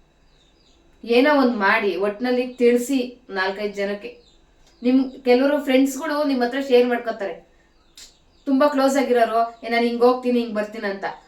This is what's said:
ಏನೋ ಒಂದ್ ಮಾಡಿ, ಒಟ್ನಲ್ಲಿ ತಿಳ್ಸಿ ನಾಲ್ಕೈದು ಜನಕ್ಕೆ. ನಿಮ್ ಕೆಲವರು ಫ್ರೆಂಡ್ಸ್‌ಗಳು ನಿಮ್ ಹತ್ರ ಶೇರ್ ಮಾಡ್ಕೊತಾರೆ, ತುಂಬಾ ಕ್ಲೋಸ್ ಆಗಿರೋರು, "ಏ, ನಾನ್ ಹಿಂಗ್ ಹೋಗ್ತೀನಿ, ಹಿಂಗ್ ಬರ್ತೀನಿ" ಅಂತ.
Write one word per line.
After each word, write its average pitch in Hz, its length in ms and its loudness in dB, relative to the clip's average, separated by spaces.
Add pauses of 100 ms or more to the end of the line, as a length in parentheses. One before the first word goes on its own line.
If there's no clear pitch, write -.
(1040)
ಏನೋ 254 300 0
ಒಂದ್ 247 220 0
ಮಾಡಿ, 202 400 0
ಒಟ್ನಲ್ಲಿ 247 580 -4
ತಿಳ್ಸಿ 240 680 0 (100)
ನಾಲ್ಕೈದು 196 440 -6
ಜನಕ್ಕೆ. 202 460 -8 (640)
ನಿಮ್ 254 300 2 (120)
ಕೆಲವರು 269 400 4
ಫ್ರೆಂಡ್ಸ್‌ಗಳು 285 600 0
ನಿಮ್ 269 180 0
ಹತ್ರ 247 180 -2
ಶೇರ್ 247 280 4
ಮಾಡ್ಕೊತಾರೆ, 226 600 -6 (960)
ತುಂಬಾ 277 240 4
ಕ್ಲೋಸ್ 269 280 2
ಆಗಿರೋರು, 226 680 0
"ಏ, - 20 -8
ನಾನ್ 233 160 0
ಹಿಂಗ್ 233 180 -2
ಹೋಗ್ತೀನಿ, 240 380 2
ಹಿಂಗ್ 233 140 -4
ಬರ್ತೀನಿ" 208 320 -6
ಅಂತ. 190 180 -6 (240)